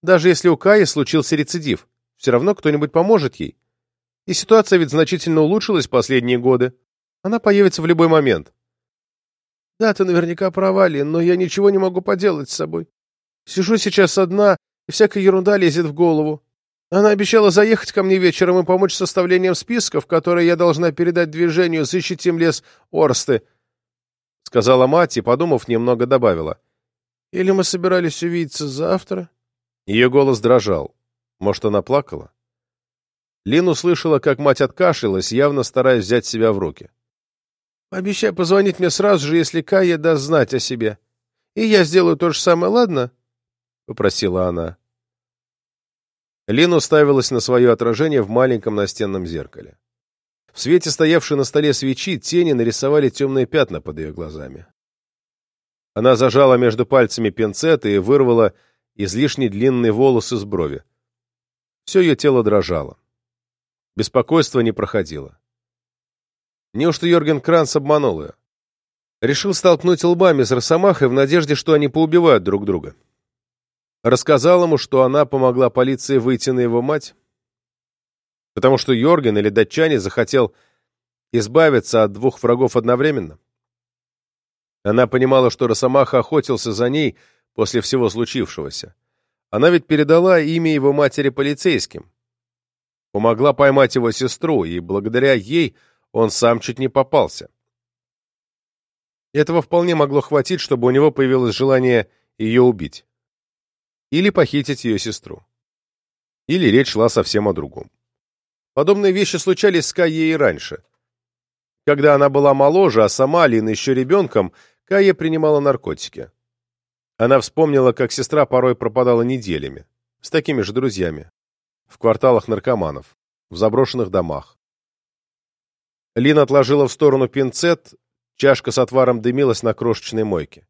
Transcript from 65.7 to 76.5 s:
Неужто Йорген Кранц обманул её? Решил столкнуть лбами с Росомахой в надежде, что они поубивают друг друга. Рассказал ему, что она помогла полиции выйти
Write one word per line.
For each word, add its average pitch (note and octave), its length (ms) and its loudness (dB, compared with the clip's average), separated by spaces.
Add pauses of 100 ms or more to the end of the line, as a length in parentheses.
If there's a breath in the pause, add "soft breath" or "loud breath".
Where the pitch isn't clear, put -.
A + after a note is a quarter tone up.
Неужто D#3 320 -2
Йорген D#3+ 340 2
Кранц E3 360 0
обманул C#3 460 0
её? D2 100 -16 (920)
Решил C#3+ 320 -2
столкнуть F3 500 2
лбами F3 380 4
с A#2 100 0
Росомахой D#3+ 560 2
в A#2+ 40 0
надежде, C#3+ 420 0
что D#3+ 180 -2
они D3 160 2
поубивают D#3 560 2
друг G2+ 200 -2
друга. E2 300 -6 (1080)
Рассказал D3 580 2
ему, D#3+ 160 2
что C3 240 0
она C3+ 220 2
помогла B2+ 460 0
полиции C3 480 0
выйти B2 320 -2